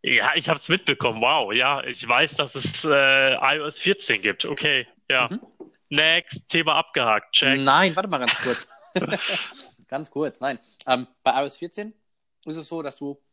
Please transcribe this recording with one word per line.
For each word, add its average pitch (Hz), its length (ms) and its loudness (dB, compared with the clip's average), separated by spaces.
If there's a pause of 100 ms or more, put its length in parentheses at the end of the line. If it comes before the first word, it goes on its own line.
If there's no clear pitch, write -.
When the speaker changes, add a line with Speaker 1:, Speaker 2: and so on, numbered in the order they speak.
Speaker 1:
Ja, 123 340 2
ich 165 140 -4
hab's 156 220 -2
mitbekommen. 131 500 -2
Wow, 120 320 2
ja, 131 320 0
ich 123 240 -10
weiß, 147 280 2
dass 143 180 -4
es, - 300 -6
äh, 135 500 6
I 143 260 0
O 147 60 -6
S 151 120 -8
vierzehn 175 440 0
gibt. 101 240 -2
Okay, 143 420 -2 (200)
ja. 127 200 2
Speaker 2:
Mhm. 208 120 -8 (500)
Speaker 1:
Next, 160 580 0
Thema 156 280 0
abgehakt. 117 580 0
Check. 139 260 4
Speaker 2:
Nein, 156 340 4
warte 190 140 -2
mal 160 100 -2
ganz 123 240 -2
kurz. 123 260 -4 (260)
<laughs> - 920 -6
Ganz 147 220 -10
kurz, 143 300 -6
nein. 131 180 -4 (280)
Ähm, 127 200 0 (160)
bei 127 160 2
I 139 40 0
O 143 40 -2
S 139 100 -12
vierzehn 208 360 -10 (540)
ist 156 100 -10
es 156 120 -12
so, 165 140 -8
dass 143 140 -10
du 143 240 -10 (120)